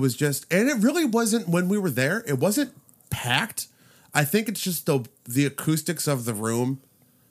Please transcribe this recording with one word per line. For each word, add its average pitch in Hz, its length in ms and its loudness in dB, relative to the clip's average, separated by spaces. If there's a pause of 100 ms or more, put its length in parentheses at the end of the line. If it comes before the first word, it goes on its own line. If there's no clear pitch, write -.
was 131 160 2
just, 143 360 -2
and 208 140 4
it 294 160 2
really 311 220 4
wasn't, 226 420 0
when 180 220 2
we 208 80 2
were 185 120 0
there, 139 380 0
it 139 120 0
wasn't 214 340 0 (360)
packed. - 580 -2 (460)
I 147 120 4
think 214 240 0
it's 202 120 -6
just 175 240 -4
the, 135 200 0 (180)
the 135 220 0
acoustics 156 640 -2
of 127 160 -2
the 117 80 -2
room. 117 480 0 (500)